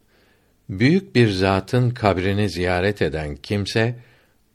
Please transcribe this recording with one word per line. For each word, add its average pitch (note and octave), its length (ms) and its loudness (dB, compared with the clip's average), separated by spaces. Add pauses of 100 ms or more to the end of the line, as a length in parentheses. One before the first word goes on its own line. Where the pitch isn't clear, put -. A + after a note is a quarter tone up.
(680)
Büyük C#3 460 0
bir A#2+ 160 6
zatın F#2+ 600 0
kabrini G2 580 0
ziyaret F2+ 540 -2
eden D2+ 340 -4
kimse A2+ 640 -2 (560)